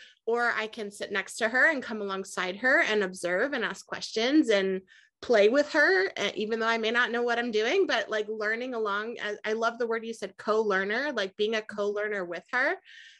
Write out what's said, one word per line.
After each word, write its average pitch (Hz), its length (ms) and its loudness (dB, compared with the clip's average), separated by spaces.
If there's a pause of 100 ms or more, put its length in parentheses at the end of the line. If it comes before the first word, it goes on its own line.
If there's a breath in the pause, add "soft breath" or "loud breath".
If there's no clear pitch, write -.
(280 loud breath)
or 240 300 2
I 220 120 -2
can 208 220 -10
sit - 220 -8
next 190 240 -4
to 220 120 2
her 262 220 4
and 269 120 0
come 220 180 -8
alongside 190 580 -4
her 277 240 4
and 208 200 2
observe 185 500 -2
and 240 120 -2
ask 185 220 -8
questions 247 640 0
and 190 320 2 (400 soft breath)
play 214 280 6
with 285 240 4
her, 370 440 4
uh, - 180 -2
even 220 260 -2
though 220 60 0
I 226 120 2
may 220 120 0
not 233 200 2
know 240 120 0
what 233 160 0
I'm 240 120 -2
doing, 254 360 2
but, 247 240 -2
like, 214 180 -2
learning 220 460 -4
along. 214 480 -4
I, 208 220 -6
I 214 100 -2
love 226 240 0
the 240 80 -2
word 226 180 -4
you 226 100 -6
said, - 220 -12
co-learner, 214 760 0
like, 196 240 -4
being 214 180 0
a 214 80 -2
co-learner 208 640 -4
with 170 280 -8
her, 285 240 0 (440 loud breath)